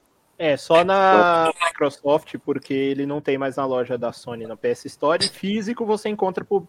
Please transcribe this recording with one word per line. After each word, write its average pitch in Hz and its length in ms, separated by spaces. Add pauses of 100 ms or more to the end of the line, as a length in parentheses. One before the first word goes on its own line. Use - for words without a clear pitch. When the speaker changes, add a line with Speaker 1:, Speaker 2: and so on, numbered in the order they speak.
(360)
Speaker 1:
É, 294 200
só 170 260
na 180 680
Speaker 2:
Então - 180
Speaker 1:
Microsoft, 143 720
porque 139 360
ele 139 320
não 143 140
tem 139 180
mais 135 160
na 139 100
loja 127 320
da 117 160
Sony 113 360
na 110 80
P - 120
S 120 200
Store, 156 360
e - 40
físico 214 580
você 214 220
encontra 202 360
por 190 240